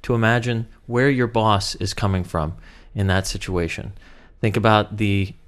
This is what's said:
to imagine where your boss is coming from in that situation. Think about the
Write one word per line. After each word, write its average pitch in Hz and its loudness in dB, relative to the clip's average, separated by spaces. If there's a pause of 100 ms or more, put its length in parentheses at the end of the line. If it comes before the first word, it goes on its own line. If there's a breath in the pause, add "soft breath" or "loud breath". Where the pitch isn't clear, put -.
to 123 0
imagine 117 0 (160 soft breath)
where 123 2
your 127 2
boss 110 2
is 95 -6
coming 95 0
from 82 -4 (400 loud breath)
in 101 0
that 92 2
situation. 92 -6 (480 soft breath)
Think 107 0
about 107 2
the 101 0 (140)